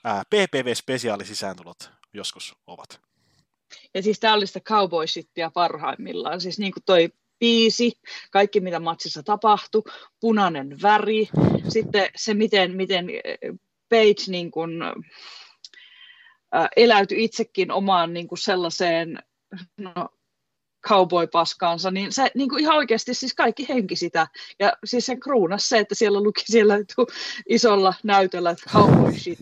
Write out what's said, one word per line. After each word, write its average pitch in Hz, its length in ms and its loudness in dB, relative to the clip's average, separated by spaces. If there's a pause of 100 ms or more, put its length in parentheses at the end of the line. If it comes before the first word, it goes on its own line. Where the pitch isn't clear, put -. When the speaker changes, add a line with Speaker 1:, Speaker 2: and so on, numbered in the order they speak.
Speaker 1:
ää, 104 200 -4
P - 60 -18 (200)
P - 40 -6 (100)
V-spesiaalisisääntulot 104 1300 -8 (240)
joskus - 420 -14 (100)
ovat. - 340 -20 (960)
Speaker 2:
Ja 190 80 -6
siis 208 180 -2
tää 220 140 2
oli 208 120 0
sitä 214 140 -12
cowboy-shittiä 170 920 -4
parhaimmillaan. 160 840 -4
Siis 185 180 -10
niinku 196 280 -6
toi 170 220 6 (300)
biisi, 233 600 2 (300)
kaikki 202 300 2
mitä 175 200 -4
matsissa 165 420 -8
tapahtui, 214 600 0 (380)
punainen 165 640 0
väri, 214 460 2 (400)
sitten 214 480 0
se - 180 -4
miten, 196 420 2
miten, 180 320 -4
äh, - 480 -10 (320)
Page 214 400 6
niin 175 220 -6
kun, 165 320 -6 (1700)
äh, 170 200 0
eläytyi 208 480 4
itsekin 202 480 -4
omaan 190 400 0
niin 170 160 -10
kun 175 100 -12
sellaiseen, 170 800 -2 (580)
no, 190 160 -14 (960)
cowboy-paskaansa, 170 1000 0
niin 190 220 -6
se 269 220 0
niin 269 140 -2
kun 285 120 -4
ihan 311 160 2
oikeasti 247 380 0
siis 254 200 -6
kaikki 262 340 -2
henki 202 280 -4
sitä. 165 300 -2 (340)
Ja 196 120 2 (120)
siis 240 220 -4
sen 254 140 -6
kruunas 202 480 -2
se, 233 100 2
että 208 160 -2
siellä 202 260 2
luki 208 280 0
siellä 214 260 6 (220)
tu-, 240 100 2 (420)
isolla 202 540 4
näytöllä, 190 480 2
että - 200 -10
cowboy - 420 6
shit. - 300 -10